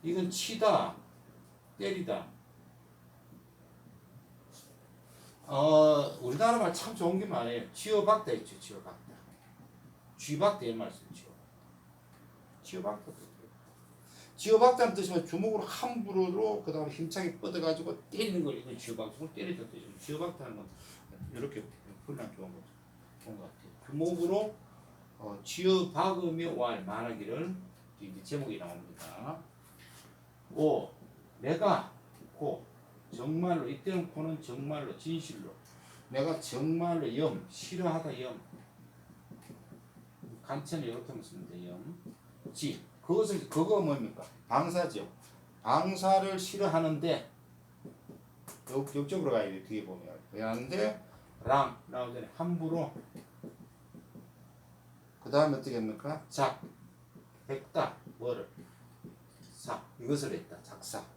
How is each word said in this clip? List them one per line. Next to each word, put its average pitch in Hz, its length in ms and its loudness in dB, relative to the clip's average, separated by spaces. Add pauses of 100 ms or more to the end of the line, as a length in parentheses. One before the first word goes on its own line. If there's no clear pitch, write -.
이건 175 280 0
치다, - 640 2 (840)
때리다. 196 480 -2 (3250)
어, 151 760 8
우리나라 214 380 6
말 208 140 4
참 220 240 -6
좋은 180 220 4
게 202 80 -2
많아요. 120 460 -2
쥐어박다 208 600 4
있죠, - 260 -6
쥐어박다. - 540 -16 (1040)
쥐박다 175 480 2
이런 113 140 -2
말 110 120 -6
쓰죠, - 160 -18 (1600)
쥐어박다. 185 500 -8
쥐어박다. - 0 - (1200)
쥐어박다는 226 580 8
뜻이면 180 320 0
주먹으로 208 380 0
함부로로 202 1000 0
그다음에 151 260 -4
힘차게 165 480 -4
뻗어가지고 165 720 -2
때리는 196 320 0
걸 135 160 -2
이건 123 180 -12
쥐어박다. 110 360 -8
그걸 156 220 -12
때리다 180 360 -8
뜻이죠. - 280 -16
쥐어박다는 151 580 -8
건 98 120 -14 (640)
이렇게 117 300 -8 (440)
풀면 - 280 -10
좋은 95 180 -14
거죠. - 140 -18 (560)
좋은 107 160 -14
것 92 60 -14
같아요. - 260 -20 (160)
주먹으로, 175 680 0 (640)
어, 101 260 -10
쥐어박으며 170 1120 2
왈 117 280 0
말하기를 117 680 -4 (460)
이제 95 220 -14
제목이 131 360 -6
나옵니다. 90 800 -12 (1160)
오, - 360 4 (500)
내가 170 520 2 (440)
고, - 280 -4 (520)
정말로, 160 520 0
이때는 175 440 -2
고는 156 300 -4
정말로, 139 560 -6
진실로. 156 520 -6 (580)
내가 143 320 0
정말로 160 760 0
염, - 320 0
싫어하다 160 720 -2
염. 127 200 -8 (2000)
간체는 143 460 -4
이렇게 117 340 -8
쓰면 - 260 -14
돼, 180 200 -12
염. 180 300 -12 (540)
지, - 320 -6 (180)
그것을, 202 460 2
그거 196 320 4
뭡니까? 127 440 0 (240)
방사죠. 143 600 0 (540)
방사를 185 760 4
싫어하는데, 160 920 2 (1400)
역-, 139 260 -2
역적으로 143 340 0
가야 110 180 4
돼, 95 140 -8
뒤에 107 220 -6
보면. 90 340 -12 (140)
왜 107 100 -6
하는데? 143 680 -2 (360)
랑, 131 320 4 (120)
나오잖아요. 123 480 -6
함부로. 165 560 -2 (2250)
그 113 80 -10
다음에 143 260 6
어떻게 131 200 -4
합니까? 113 520 -4
작, - 320 0 (880)
했다. - 480 -2 (220)
뭐를? 117 300 -4 (1080)
사, - 260 -8 (160)
이것을 143 340 -2
했다. - 300 -10
작사. - 420 -10 (120)